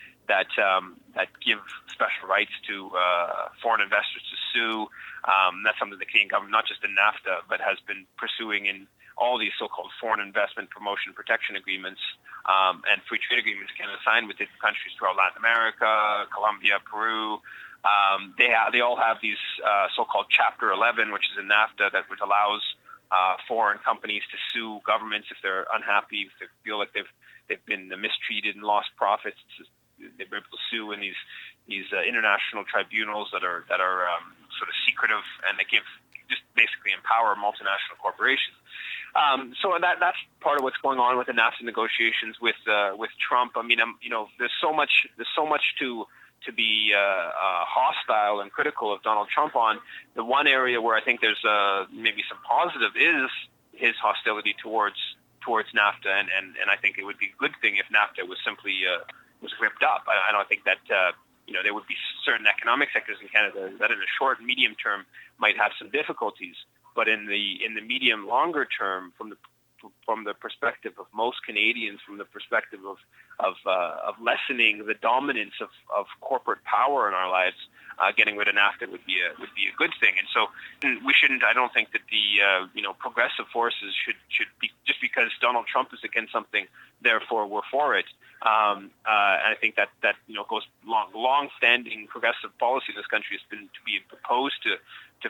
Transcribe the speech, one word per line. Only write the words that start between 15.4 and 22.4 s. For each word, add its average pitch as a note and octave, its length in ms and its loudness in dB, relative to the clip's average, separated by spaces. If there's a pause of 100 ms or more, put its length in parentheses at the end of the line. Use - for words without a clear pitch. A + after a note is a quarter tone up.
America, A2 920 2
Colombia, G2+ 520 0
Peru. A2 560 -4 (440)
Um, G2 520 2
they B2 160 4
ha-, A2+ 200 4
they A#2+ 80 4
all A#2+ 160 2
have A2+ 280 2
these, G#2 160 -4 (240)
uh, G2+ 320 4
so-called G#2 320 0
Chapter - 420 2
eleven, A2 420 2
which G2 200 -2
is G2+ 80 -8
in G2 80 -10
nafta, G#2 440 2
that F#2+ 200 -2
which F#2+ 80 -10
allows, G#2 400 2 (520)